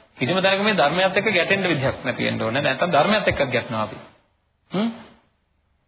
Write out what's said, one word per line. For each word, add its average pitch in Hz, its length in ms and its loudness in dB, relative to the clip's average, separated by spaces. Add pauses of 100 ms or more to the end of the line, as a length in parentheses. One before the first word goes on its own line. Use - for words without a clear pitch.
(140)
කිසිම 160 240 -2
තැනක 190 240 2
මේ 208 140 2
ධර්මයත් 180 420 2
එක්ක 208 120 0
ගැටෙන්න 185 360 0
විදිහක් 135 360 0
නැති 120 220 -4
වෙන්න 113 180 -2
ඕනේ. 113 200 -2
නැත්තම් 135 300 0
ධර්මයත් 175 360 2
එක්ක - 180 0
ගැටෙනවා 113 380 -4
අපි. - 140 -8 (760)
හ්ම්? 214 180 0 (1000)